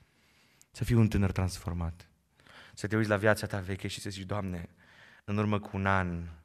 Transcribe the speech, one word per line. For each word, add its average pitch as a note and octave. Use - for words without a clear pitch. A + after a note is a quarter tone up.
Să -
fii A#2+
un A2+
tânăr G2
transformat. F2
Să -
te G#2
uiți A2
la G#2+
viața G#2
ta G2+
veche F#2+
și -
să G#2
zici, F#2+
„Doamne, F#2
în G2+
urmă G#2
cu -
un G2
an, F2